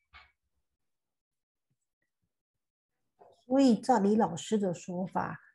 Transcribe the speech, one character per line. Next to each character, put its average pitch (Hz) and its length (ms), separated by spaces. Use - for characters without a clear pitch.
所 262 140
以 247 200
照 240 200
李 202 160
老 180 180
师 214 240
的 190 160
说 180 320
法， 175 340